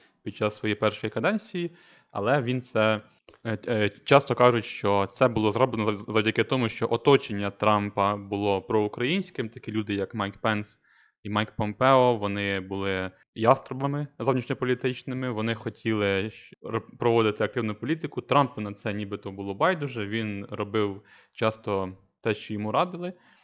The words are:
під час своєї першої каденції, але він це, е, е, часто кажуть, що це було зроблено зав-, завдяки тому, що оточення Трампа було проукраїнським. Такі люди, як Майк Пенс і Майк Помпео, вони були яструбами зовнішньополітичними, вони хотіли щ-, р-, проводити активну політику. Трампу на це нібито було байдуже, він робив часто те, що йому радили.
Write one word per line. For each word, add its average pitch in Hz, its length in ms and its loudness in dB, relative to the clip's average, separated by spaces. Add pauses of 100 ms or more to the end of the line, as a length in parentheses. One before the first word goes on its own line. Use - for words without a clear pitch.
(220)
під 104 140 -10
час 107 220 -2
своєї 107 160 -2
першої 107 360 -2
каденції, 175 600 -4 (400)
але 120 320 0
він 123 200 -2
це, 110 380 2 (440)
е, 110 140 -4 (100)
е, 107 220 2 (140)
часто 139 300 6
кажуть, 120 300 6
що 101 420 0
це 127 220 2
було 107 240 2
зроблено 113 440 2
зав-, 101 80 -12 (100)
завдяки 110 300 2
тому, 127 240 0
що 110 220 -4
оточення 113 600 2
Трампа 101 680 2
було 101 460 -2
проукраїнським. 120 840 -2
Такі - 240 -12
люди, 107 220 -2
як 98 200 -4
Майк 101 240 -4
Пенс 107 400 -4 (440)
і 104 80 -10
Майк 107 260 0
Помпео, 123 600 4
вони 101 440 -2
були 95 500 -4 (240)
яструбами 139 720 0 (120)
зовнішньополітичними, 127 1120 -2
вони 110 240 -2
хотіли 104 760 -2
щ-, - 340 -20
р-, 113 180 -4 (160)
проводити 113 460 2
активну 107 300 -2
політику. 151 460 -6
Трампу 131 400 2
на 104 120 -6
це 104 200 -6
нібито 101 400 -8
було 98 220 -8
байдуже, 139 520 -2
він 104 440 -6
робив 104 520 -2 (300)
часто 98 600 -4 (280)
те, 110 140 -2
що - 200 -8
йому 107 180 -4
радили. 175 400 -4 (320)